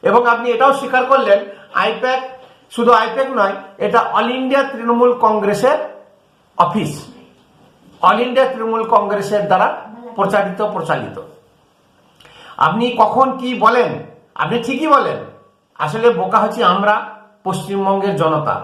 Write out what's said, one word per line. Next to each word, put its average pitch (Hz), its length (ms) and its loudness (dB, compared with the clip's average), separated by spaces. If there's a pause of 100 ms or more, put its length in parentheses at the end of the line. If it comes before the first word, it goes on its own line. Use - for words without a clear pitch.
এবং 240 260 4
আপনি 233 240 0
এটাও 262 220 4
স্বীকার 254 320 0
করলেন, 240 340 4 (340)
আইপ্যাক, 254 480 -2 (500)
শুধু 233 200 2
আইপ্যাক 233 400 2
নয়, 202 240 0 (220)
এটা 214 220 0 (160)
all 226 140 0
ইন্ডিয়া 262 340 0
তৃণমূল 240 580 0
কংগ্রেসের 214 560 2 (800)
অফিস, 170 340 0 (1080)
all 202 180 4
ইন্ডিয়া 247 340 2
তৃণমূল 226 300 -4
কংগ্রেসের 208 640 0
দ্বারা 202 200 2 (480)
প্রচারিত, 196 460 -2
প্রচালিত। 165 600 -4 (1400)
আপনি 226 420 0
কখন 254 380 2
কি 254 180 -4
বলেন, 226 340 2 (460)
আপনি 226 280 -4
ঠিকই 269 240 -4
বলেন, 208 300 2 (600)
আসলে 220 320 2
বোকা 185 300 0
হচ্ছি 226 240 -2
আমরা, 202 320 2 (480)
পশ্চিমবঙ্গের 196 720 -2
জনতা 151 480 0